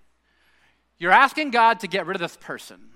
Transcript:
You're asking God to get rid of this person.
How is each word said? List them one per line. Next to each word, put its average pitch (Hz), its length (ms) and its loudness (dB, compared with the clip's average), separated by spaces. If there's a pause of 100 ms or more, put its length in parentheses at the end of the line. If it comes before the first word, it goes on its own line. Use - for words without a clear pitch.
(1000)
You're 175 120 -2
asking 269 400 2
God 226 300 2
to 196 80 -10
get 175 180 -6
rid 185 80 -8
of 185 60 -8
this 170 160 -10
person. 107 440 -18 (160)